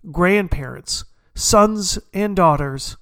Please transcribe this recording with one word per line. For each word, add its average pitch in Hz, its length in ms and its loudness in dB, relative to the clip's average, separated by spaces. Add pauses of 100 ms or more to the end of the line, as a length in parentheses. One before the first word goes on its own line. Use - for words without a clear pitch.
(120)
grandparents, 175 920 -2 (320)
sons 208 640 2 (140)
and 202 220 -2
daughters 143 680 0